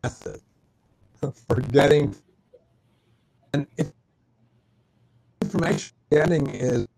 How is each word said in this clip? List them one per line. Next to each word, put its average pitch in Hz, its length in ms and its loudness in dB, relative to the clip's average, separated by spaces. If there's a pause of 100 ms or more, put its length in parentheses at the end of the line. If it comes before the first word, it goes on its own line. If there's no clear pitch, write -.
method - 380 -10 (800)
<laughs> 143 100 -4 (160)
for 123 120 0
getting, 139 540 4 (1400)
and 143 120 -2 (100)
if 156 140 -4 (1500)
information 165 540 -4 (160)
getting 151 400 2
is 120 360 -2 (120)